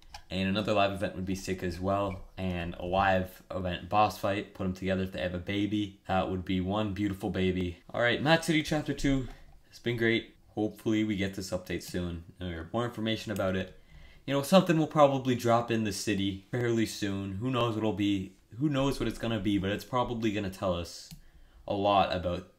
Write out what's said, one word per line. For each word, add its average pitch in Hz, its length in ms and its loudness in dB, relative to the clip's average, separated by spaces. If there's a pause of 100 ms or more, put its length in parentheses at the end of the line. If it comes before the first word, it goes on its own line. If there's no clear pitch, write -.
(280)
and 95 200 -2
another 104 240 0
live 101 180 4
event 98 240 -4
would 92 100 -6
be 95 120 -2
sick 92 260 -6
as 87 160 -4
well. 95 460 -2 (120)
And 87 440 -4
a - 40 -6
live 92 600 2 (100)
event 90 340 -4
boss 104 300 4
fight, 101 360 -4
put 98 120 -4
'em 92 80 -2
together 95 300 -2
if 92 80 -6
they - 80 -8
have 90 140 -2
a 90 40 -4
baby. 101 720 -2
That 92 200 2
would 92 160 -4
be 92 160 0
one 98 340 -2
beautiful 98 360 -2
baby. 92 480 0 (160)
All - 60 -2
right, 120 200 2
Mad 160 240 4
City 156 200 2
Chapter 147 280 -2
Two. 135 360 0 (420)
It's - 80 -20
been 120 180 -2
great. 113 380 0 (220)
Hopefully 107 480 0
we 107 100 0
get 95 200 -2
this 92 160 -8
update 90 340 -6
soon, 85 400 -6 (160)
or 87 320 -8
more 117 120 -2
information 110 460 -4
about 95 240 0
it. 92 220 -4 (500)
You 135 80 -2
know, 139 80 2
something 180 340 6
will 156 120 2
probably 135 480 6
drop 117 340 2
in 113 140 2
the 104 80 -2
city 98 580 -2
fairly 120 340 2
soon. 98 520 -4
Who 113 120 -4
knows 120 280 0
what - 20 -2
it'll 107 140 2
be? 98 400 0 (260)
Who 151 100 0
knows 135 300 2
what 113 100 -2
it's 107 120 -6
gonna 113 180 -2
be, 101 180 2
but 95 140 2
it's 98 140 -4
probably 117 480 -2
gonna 98 180 -2
tell 95 240 -2
us - 340 -8 (580)
a - 80 -2
lot 98 400 6
about 87 340 -4 (100)